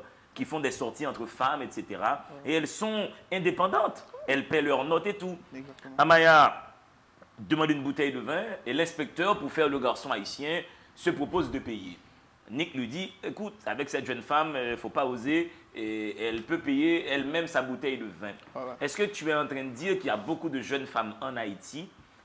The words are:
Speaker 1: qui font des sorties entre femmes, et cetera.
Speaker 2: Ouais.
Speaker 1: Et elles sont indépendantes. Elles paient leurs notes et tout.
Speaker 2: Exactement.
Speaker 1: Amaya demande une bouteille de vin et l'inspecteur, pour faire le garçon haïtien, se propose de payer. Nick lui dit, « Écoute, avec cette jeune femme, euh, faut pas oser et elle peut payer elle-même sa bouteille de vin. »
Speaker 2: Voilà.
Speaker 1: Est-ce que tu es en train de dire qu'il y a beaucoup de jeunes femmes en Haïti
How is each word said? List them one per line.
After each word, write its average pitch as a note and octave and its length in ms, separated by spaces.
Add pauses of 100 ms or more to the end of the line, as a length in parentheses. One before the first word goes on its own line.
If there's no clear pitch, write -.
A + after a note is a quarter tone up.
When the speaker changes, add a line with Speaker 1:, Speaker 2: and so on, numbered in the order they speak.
(340)
Speaker 1:
qui C3 120
font D#3 140
des C3+ 120
sorties B2+ 360
entre A#2 180
femmes, C3+ 380
et G#2+ 80
cetera. G#2+ 540 (180)
Speaker 2:
Ouais. C#3 80
Speaker 1:
Et D#3 40
elles D#3 120
sont G#3+ 420 (220)
indépendantes. F3+ 760 (220)
Elles C#3 200
paient D#3 140
leurs C#3+ 220
notes E3 240
et G3+ 80
tout. F3+ 220 (160)
Speaker 2:
Exactement. C3+ 440
Speaker 1:
Amaya D#3+ 760 (680)
demande D#3 320
une D3 100
bouteille C#3 300
de B2+ 80
vin D3 240 (220)
et B2 80
l'inspecteur, E3 680
pour C#3+ 120
faire D#3 160
le C#3 120
garçon B2+ 320
haïtien, C#3 500 (340)
se - 140
propose C#3+ 400
de C3 100
payer. F#2+ 380 (540)
Nick D#3 240
lui B2+ 120
dit, « E3 240 (120)
Écoute, B2+ 320 (100)
avec B2+ 240
cette C3+ 160
jeune A#2+ 160
femme, D3+ 340
euh, A#2+ 220
faut A#2 120
pas C#3+ 160
oser C#3 460 (220)
et G#2+ 500
elle A2+ 200
peut D#3 160
payer D3+ 480
elle-même C#3+ 400
sa C#3+ 140
bouteille B2+ 360
de A2+ 80
vin. » G2 280 (200)
Speaker 2:
Voilà. B2+ 260
Speaker 1:
Est-ce C#3+ 180
que G#3 60
tu G3+ 260
es D#3 40
en D3 140
train C3+ 160
de C3+ 60
dire E3+ 280
qu'il C#3 100
y B2+ 40
a G#2+ 60
beaucoup D#3+ 320
de C3 120
jeunes C3 240
femmes G#2+ 360
en C3 160
Haïti A2+ 520 (360)